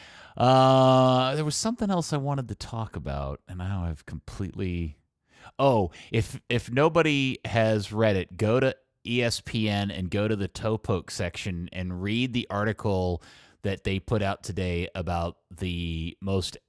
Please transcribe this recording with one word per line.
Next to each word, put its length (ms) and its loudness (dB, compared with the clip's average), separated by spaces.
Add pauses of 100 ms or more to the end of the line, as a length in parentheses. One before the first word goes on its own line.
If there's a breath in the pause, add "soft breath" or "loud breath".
(380 soft breath)
Uh, 1000 6
there 100 -2
was 100 -2
something 360 -2
else 220 0
I 40 0
wanted 300 -2
to 80 -6
talk 400 -8
about, 520 -6
and 120 -10
now 260 -4
I've 200 -6
completely, 920 -6 (640 soft breath)
oh, 320 4 (200 loud breath)
if, 280 -2 (100)
if 220 -2
nobody 760 2
has 460 2
read 240 2
it, 220 -4
go 220 2
to 160 2 (300)
E 160 0
S 200 0
P 280 -2
N 220 0
and 180 -6
go 180 0
to 80 2
the 120 -4
Toe 300 -4
Poke 340 -4
section 600 -6
and 300 -6
read 320 0
the 160 -2
article 720 -2 (400 soft breath)
that 220 -4
they 160 -2
put 240 -2
out 200 -2
today 520 -2
about 420 -4 (180)
the 680 -4
most 360 -2 (120)